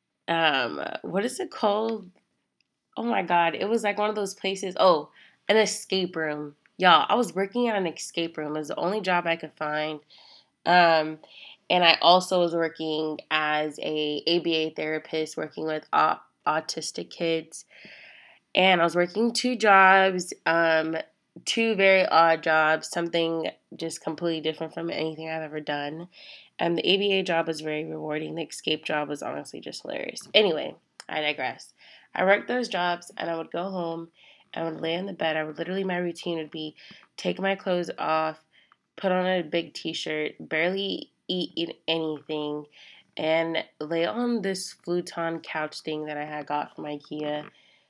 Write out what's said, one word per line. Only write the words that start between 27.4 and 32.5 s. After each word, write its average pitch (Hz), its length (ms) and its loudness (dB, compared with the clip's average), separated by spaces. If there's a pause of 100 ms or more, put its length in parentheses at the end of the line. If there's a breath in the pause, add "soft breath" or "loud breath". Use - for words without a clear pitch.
was 156 140 -4
very 156 220 -4
rewarding. 156 500 -6
The 165 100 -6
escape 156 400 -6
job 151 240 -4
was 147 140 -8
honestly 147 380 -10
just - 220 -14
hilarious. - 520 -10
Anyway, 160 400 2 (340)
I 156 120 -4
digress. 147 520 -6 (420 loud breath)
I 175 100 0
worked 202 240 4
those 240 200 -2